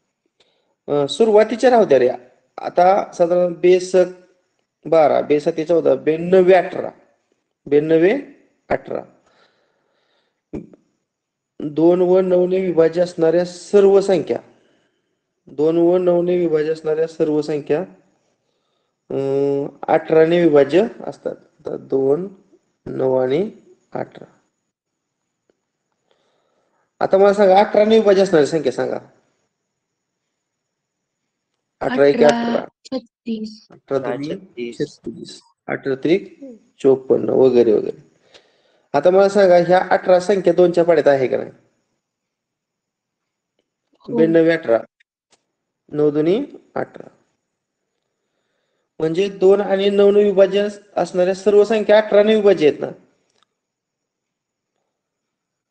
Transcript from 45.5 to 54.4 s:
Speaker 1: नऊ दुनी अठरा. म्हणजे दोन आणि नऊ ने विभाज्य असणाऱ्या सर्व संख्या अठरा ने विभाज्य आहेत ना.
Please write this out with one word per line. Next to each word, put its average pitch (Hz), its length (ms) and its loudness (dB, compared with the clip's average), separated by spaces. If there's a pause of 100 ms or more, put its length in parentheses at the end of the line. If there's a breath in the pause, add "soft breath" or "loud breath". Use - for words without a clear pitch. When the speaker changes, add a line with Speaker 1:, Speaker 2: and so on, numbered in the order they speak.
Speaker 1:
नऊ 147 200 0
दुनी 165 320 -2 (320)
अठरा. - 320 -12 (1900)
म्हणजे 165 300 -4
दोन 196 320 2
आणि 196 280 -2
नऊ 202 220 2
ने 208 120 4
विभाज्य 196 440 2 (300)
असणाऱ्या 180 380 -2
सर्व 208 280 2
संख्या 208 340 0
अठरा 208 260 2
ने 214 120 2
विभाज्य 190 320 2
आहेत - 120 0
ना. 143 80 -8 (2750)